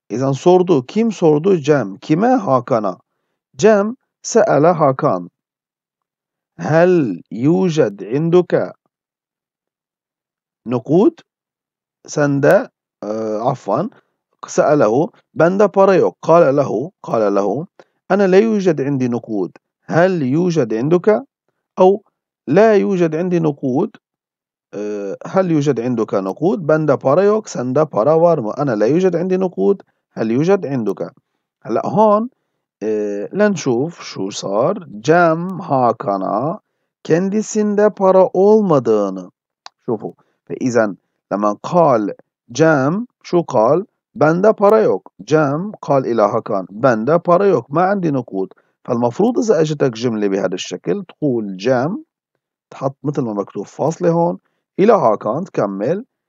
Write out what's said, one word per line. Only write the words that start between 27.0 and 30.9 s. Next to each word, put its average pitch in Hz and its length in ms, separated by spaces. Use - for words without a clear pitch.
yok. 208 260
Sende 131 380
para 139 340
var 165 180
mı? 107 200
أنا 139 180
لا 104 100
يوجد 175 300
عندي 185 200
نقود. 190 460
هل 110 180
يوجد 165 360
عندك؟ 101 460